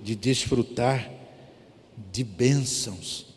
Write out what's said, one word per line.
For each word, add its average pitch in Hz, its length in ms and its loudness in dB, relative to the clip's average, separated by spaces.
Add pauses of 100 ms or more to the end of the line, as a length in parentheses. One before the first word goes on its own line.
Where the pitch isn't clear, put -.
de 110 120 -2
desfrutar 123 960 2 (1000)
de 120 100 -2
bênçãos 120 1000 0 (120)